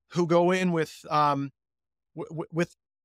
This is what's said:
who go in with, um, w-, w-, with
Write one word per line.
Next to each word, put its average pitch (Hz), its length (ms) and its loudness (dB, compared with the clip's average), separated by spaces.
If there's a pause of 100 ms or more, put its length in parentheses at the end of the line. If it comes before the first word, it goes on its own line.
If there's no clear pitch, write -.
(100)
who 175 160 0
go 170 240 4
in 185 220 0
with, 160 380 -6
um, 147 400 0 (640)
w-, 156 140 -12
w-, 165 240 -10
with 170 240 -4 (280)